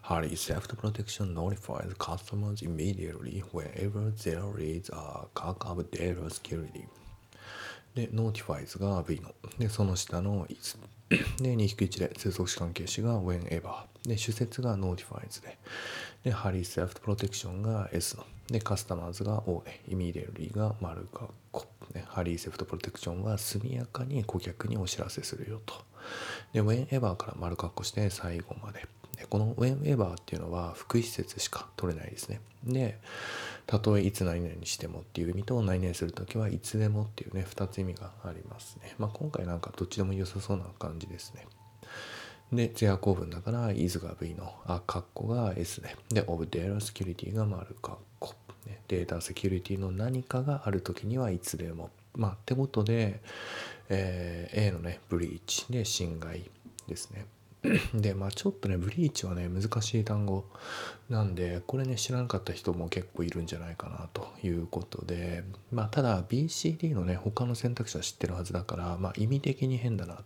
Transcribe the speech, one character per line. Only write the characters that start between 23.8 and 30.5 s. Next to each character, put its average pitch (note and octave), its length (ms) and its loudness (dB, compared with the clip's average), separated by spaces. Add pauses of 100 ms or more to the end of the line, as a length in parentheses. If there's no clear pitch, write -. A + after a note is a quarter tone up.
か B2+ 180 -4
に C3 220 0
顧 F#2 140 2
客 F2+ 280 -4
に A2+ 100 2
お F#2+ 80 2
知 - 140 -2
ら G2 100 0
せ - 140 -6
す - 120 -4
る A2+ 140 -6
よ G#2+ 160 -6
と。 - 100 -10 (760)
で、 A2 80 6
whenever A#2 540 4
か - 120 -4
ら - 100 -10
丸 E2+ 180 0
括 F2 140 -2
弧 - 140 -6
し - 80 -2
て G#2 180 4
最 F2 300 -2
後 - 220 -6
ま G#2 100 -10
で。 - 160 -10 (300)
で、 - 80 -12
こ - 120 2
の G#2+ 180 4
whenever C3 580 4
っ - 20 -6 (100)
て - 100 -4
い D#2+ 40 -2
う - 20 -4
の E2 100 -4